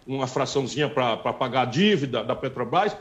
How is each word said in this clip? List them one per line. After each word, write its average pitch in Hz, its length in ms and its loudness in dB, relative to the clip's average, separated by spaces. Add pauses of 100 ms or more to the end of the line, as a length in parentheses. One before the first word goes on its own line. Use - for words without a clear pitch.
uma 135 180 -4
fraçãozinha 131 640 0
pra, 123 280 0
pra 120 160 -2
pagar 127 280 0
a 123 40 2
dívida 131 580 2
da 120 120 -2
Petrobras, 131 640 -2